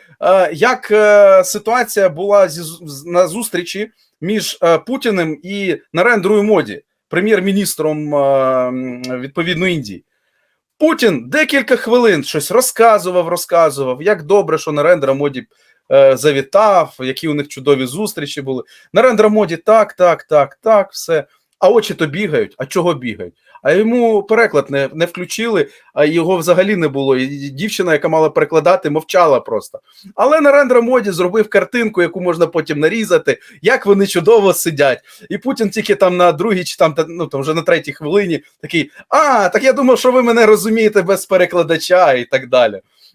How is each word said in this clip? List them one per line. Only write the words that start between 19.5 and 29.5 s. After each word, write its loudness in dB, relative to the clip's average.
«Так, 2
так, 2
так, 0
так, 2
все». -4
А 2
очі 2
то -2
бігають. -4
А -8
чого -2
бігають? -10
А 0
йому 0
переклад 0
не, -2
не -4
включили, -4
а 2
його 0
взагалі 0
не -2
було. -2
І -2
дівчина, -4
яка 0
мала 2
перекладати, 0
мовчала 2
просто. -8